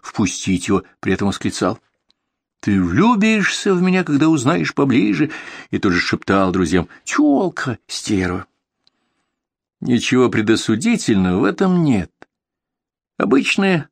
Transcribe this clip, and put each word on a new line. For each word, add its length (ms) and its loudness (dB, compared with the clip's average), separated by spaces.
впустить 640 -4
его, 160 0
при 140 -2
этом 160 -2
восклицал: 500 -4
«Ты 240 0
влюбишься 920 2
в 80 0
меня, 220 2
когда 240 0
узнаешь 460 0
поближе», 580 0
и 60 -4
тут 160 0
же 80 0
шептал 500 0
друзьям: 380 0
«Тёлка, 720 -2
стерва». 580 -4
Ничего 480 2
предосудительного 1080 0
в 60 2
этом 380 2
нет. 280 0
Обычная 760 0